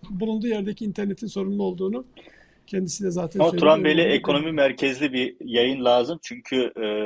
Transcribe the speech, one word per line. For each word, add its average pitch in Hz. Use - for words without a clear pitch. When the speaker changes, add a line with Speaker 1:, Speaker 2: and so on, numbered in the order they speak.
Speaker 1:
bulunduğu 220
yerdeki 208
internetin 196
sorunlu 98
olduğunu 95
kendisi 190
de 185
zaten 175
Speaker 2:
Ama 170
Speaker 1:
söyledi. 175
Speaker 2:
Turhan 156
Bey'le 156
Speaker 1:
Öyle 160
Speaker 2:
ekonomi 147
merkezli 139
bir 127
yayın 123
lazım. 123
Çünkü, 123
e, 117